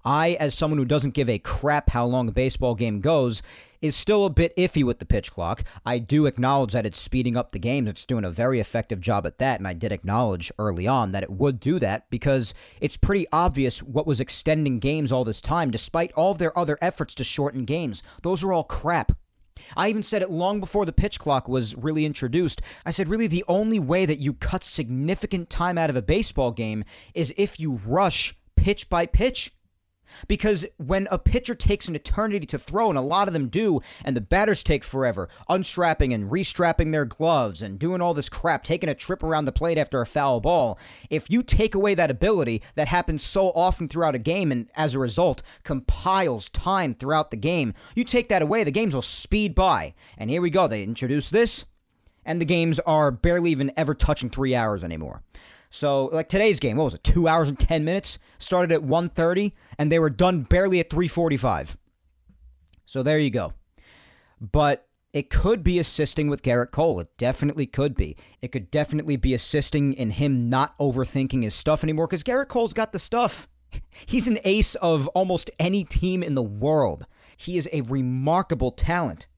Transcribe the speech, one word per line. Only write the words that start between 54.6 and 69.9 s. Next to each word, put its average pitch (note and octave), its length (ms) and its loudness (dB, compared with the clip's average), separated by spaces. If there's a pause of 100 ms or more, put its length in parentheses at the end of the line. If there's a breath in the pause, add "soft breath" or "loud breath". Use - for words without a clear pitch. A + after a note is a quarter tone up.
anymore. D#2+ 380 -8 (500 loud breath)
So, C#3 340 0
like, D#3+ 240 -2
today's G3 300 4
game, A#2+ 180 0
what D#3 80 2
was A2 100 -2
it, - 80 -18
two E3 240 4
hours D#3+ 200 4
and C#3+ 120 -4
ten D#3 260 2
minutes? F#3+ 320 -2 (220 soft breath)
Started F3+ 320 0
at D#3 100 2
one D#3+ 260 0
thirty, F3+ 460 0 (240 loud breath)
and G3 140 2
they E3 80 6
were D#3 100 4
done F3+ 320 2
barely F3+ 380 4
at E3 100 0
three E3 180 0
forty-five. C3 680 0 (1120)
So C3 160 -4
there D3+ 160 2
you C#3+ 100 2
go. G#2 240 -2 (880 soft breath)
But D3 460 0 (260)
it C#3+ 160 -4
could G3 340 2
be F3 140 2
assisting D3+ 500 0
with C#3+ 140 -2
Gerrit B2 300 0
Cole. D3 300 0
It - 160 -12
definitely C#3 500 0
could C3+ 280 -2
be. D2+ 220 -4 (240 loud breath)
It B2+ 100 -10
could G#2+ 200 -8
definitely D3+ 440 -2
be B2+ 200 2
assisting C#3+ 580 0